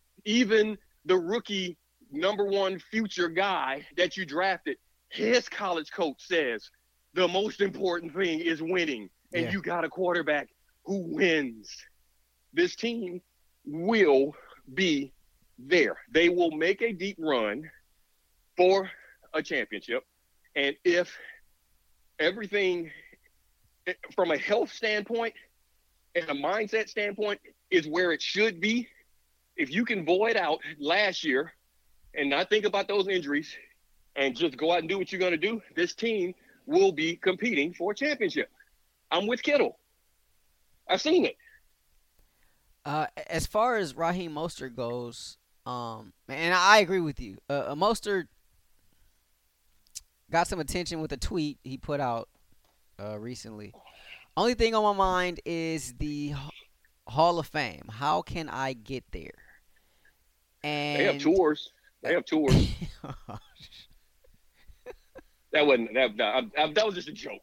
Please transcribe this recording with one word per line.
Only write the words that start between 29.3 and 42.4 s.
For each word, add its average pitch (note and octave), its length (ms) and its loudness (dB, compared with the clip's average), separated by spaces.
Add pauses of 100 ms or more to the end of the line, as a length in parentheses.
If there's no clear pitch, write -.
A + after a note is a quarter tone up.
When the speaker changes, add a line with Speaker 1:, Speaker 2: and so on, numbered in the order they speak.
Speaker 1:
if C3+ 160 -4
you G#3+ 140 0
can G3+ 200 -2
void G#3 300 2
out D#3+ 240 0 (180)
last F3+ 460 0
year D3 300 0 (600)
and C#3+ 140 0
not D#3+ 200 0
think G#3 160 2
about G3 240 0
those G3+ 180 0
injuries D3+ 480 -2 (640)
and C3+ 180 0
just C#3+ 220 -2
go D#3 160 2
out F3+ 60 2
and D#3+ 100 -4
do G3 80 -2
what F#3 120 -4
you're F#3+ 120 -4
gonna F3 160 0
do, G#3 240 -2 (120)
this F3 220 -2
team G3+ 400 -2 (300)
will F#4+ 260 4
be D#3+ 240 -2
competing F3+ 580 0
for G3 200 -4
a - 20 -20
championship. C#4 540 -2 (640)
I'm F#3+ 140 0
with A#3+ 160 -2
Kittle. C#4+ 340 2 (1120)
I've F#3 120 0
seen D#4 240 4
it. - 100 -2 (1500)